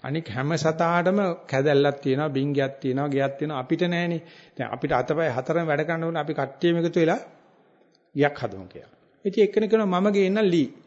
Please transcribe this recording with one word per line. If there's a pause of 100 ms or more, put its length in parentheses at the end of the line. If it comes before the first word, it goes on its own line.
අනික
හැම
සතාටම (240)
කැදැල්ලක්
තියෙනවා,
බින්ගයක්
තියෙනවා,
ගෙයක්
තියෙනවා.
අපිට
නැහැනේ. (320)
දැන්
අපිට
අතපය
හතරම
වැඩ
කරන්න
ඕනේ.
අපි
කට්ටියම
එකතු
වෙලා (920)
ගියක්
හදමු"
කියලා. (320)
ඉතින්
එක්කෙනෙක්
කියනවා
"මම
ගේන්නම්
ලී." (180)